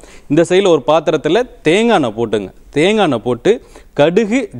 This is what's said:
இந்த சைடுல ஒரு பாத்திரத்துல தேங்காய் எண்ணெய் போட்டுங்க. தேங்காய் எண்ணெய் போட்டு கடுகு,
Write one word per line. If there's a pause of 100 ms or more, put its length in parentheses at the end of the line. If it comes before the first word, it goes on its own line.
(260)
இந்த
சைடுல
ஒரு
பாத்திரத்துல (200)
தேங்காய்
எண்ணெய்
போட்டுங்க. (180)
தேங்காய்
எண்ணெய்
போட்டு (280)
கடுகு,